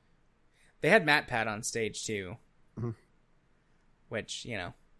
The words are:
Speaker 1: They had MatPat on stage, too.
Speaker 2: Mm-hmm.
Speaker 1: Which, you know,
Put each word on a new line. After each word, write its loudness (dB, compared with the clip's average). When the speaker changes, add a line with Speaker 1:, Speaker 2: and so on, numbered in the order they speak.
Speaker 1:
They 2
had 8
MatPat 2
on -4
stage, -4
too. -4
Speaker 2:
Mm-hmm. -4
Speaker 1:
Which, -8
you -6
know, -6